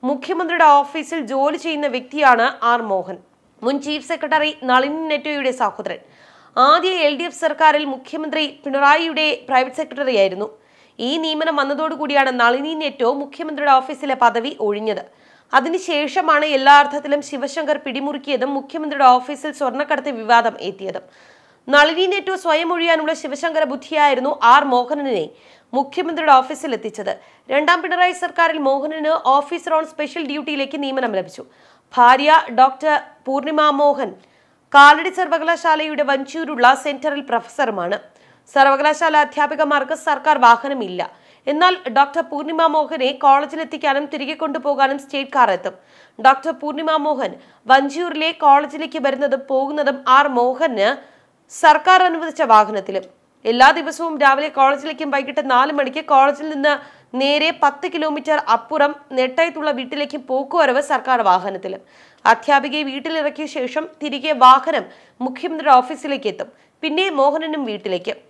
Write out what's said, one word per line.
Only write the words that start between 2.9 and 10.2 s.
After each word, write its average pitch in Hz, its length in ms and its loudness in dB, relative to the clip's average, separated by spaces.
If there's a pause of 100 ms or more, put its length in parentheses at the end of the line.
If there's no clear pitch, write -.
മോഹൻ. 180 280 -6 (460)
മുൻ 269 100 0 (100)
ചീഫ് 302 260 -8
സെക്രട്ടറി 302 400 -2 (200)
നളിനി 285 400 0
നെറ്റോയുടെ 285 500 -4
സഹോദരൻ. 190 400 -6 (680)
ആദ്യ 359 260 2 (140)
എൽ 302 100 -2
ഡി 349 100 -6
എഫ് - 140 -12
സർക്കാരിൽ 302 500 2
മുഖ്യമന്ത്രി 311 520 -6 (180)
പിണറായിയുടെ 302 640 0 (220)
പ്രൈവറ്റ് 262 320 0
സെക്രട്ടറിയായിരുന്നു. 226 680 -2 (600)